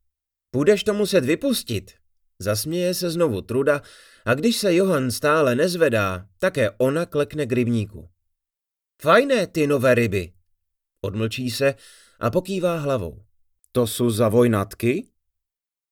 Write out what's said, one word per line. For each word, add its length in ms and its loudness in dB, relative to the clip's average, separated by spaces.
„Budeš 280 2
to 100 -2
muset 320 0
vypustit,“ 680 -4
zasměje 540 -2
se 160 -6
znovu 320 0
Truda, 400 0
a 80 2
když 240 0
se 180 0
Johan 360 2
stále 440 2
nezvedá, 720 0
také 340 0
ona 340 -2
klekne 400 -4
k 60 -8
rybníku. 580 -2
„Fajné 460 2
ty 200 0
nové 280 2
ryby,“ 380 -2
odmlčí 500 -6
se 240 0
a 100 -2
pokývá 480 -2
hlavou. 480 -6
„To 160 0
jsou 220 0
za 200 2
vojnatky?“ 800 0